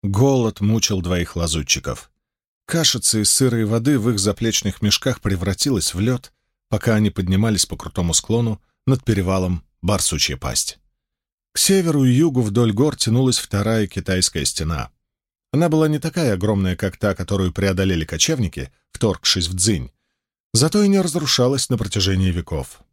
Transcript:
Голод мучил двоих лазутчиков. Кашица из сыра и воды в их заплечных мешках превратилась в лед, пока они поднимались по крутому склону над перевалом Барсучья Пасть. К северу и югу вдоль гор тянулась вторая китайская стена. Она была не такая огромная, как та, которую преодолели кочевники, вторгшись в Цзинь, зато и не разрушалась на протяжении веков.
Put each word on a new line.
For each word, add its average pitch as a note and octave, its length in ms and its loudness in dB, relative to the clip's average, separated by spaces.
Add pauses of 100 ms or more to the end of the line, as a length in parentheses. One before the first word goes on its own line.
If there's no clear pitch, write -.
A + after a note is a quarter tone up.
Голод A2+ 580 2
мучил G#2 400 0
двоих F2 340 -2
лазутчиков. D#2 760 -4 (560)
Кашица B2+ 560 0
из G2+ 80 0
сыра A#2+ 300 2
и A2 60 2
воды A#2 340 2
в A2 100 0
их G#2+ 100 0
заплечных G#2 640 -2
мешках A2 380 0
превратилась G2 720 -2
в F2+ 60 -6
лед, B2 320 -2 (380)
пока A2 260 0
они G#2+ 140 4
поднимались G2 560 0
по - 100 -12
крутому - 380 -4
склону A2+ 480 0 (260)
над C3 160 2
перевалом F#2 600 0 (160)
Барсучья E2 560 -2
Пасть. - 420 -6 (720)
К - 60 -8
северу E3 480 2
и B2+ 80 6
югу C3+ 280 4
вдоль A2 300 2
гор C3+ 240 0
тянулась B2 420 2
вторая G#2+ 480 0
китайская F#2 600 -2
стена. D#2 440 -4 (640)
Она E3 160 2
была D#3 220 2
не D3+ 100 -2
такая D3+ 360 0
огромная, F#2+ 420 0
как - 180 -4
та, G2+ 200 0
которую F#2 360 -2
преодолели F#2+ 540 0
кочевники, E2 680 -4 (220)
вторгшись F#2 560 -2
в F#2 80 -6
Цзинь, F2 340 0 (640)
зато D#3+ 300 2
и G3+ 40 4
не G3 140 4
разрушалась C#3 680 0
на B2 80 0
протяжении F#2+ 540 0
веков. E2 500 -6 (120)